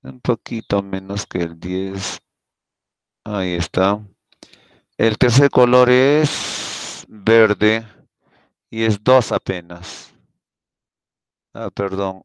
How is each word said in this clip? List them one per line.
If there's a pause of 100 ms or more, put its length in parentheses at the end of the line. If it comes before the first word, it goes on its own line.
Un
poquito
menos
que
el
diez. (1040)
Ahí
está. (1000)
El
tercer
color
es
verde. (840)
Y
es
dos
apenas. (1400)
Ah,
perdón.